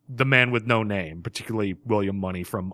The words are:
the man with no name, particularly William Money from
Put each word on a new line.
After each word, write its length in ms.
the 160
man 260
with 140
no 180
name, 380
particularly 640
William 340
Money 260
from 300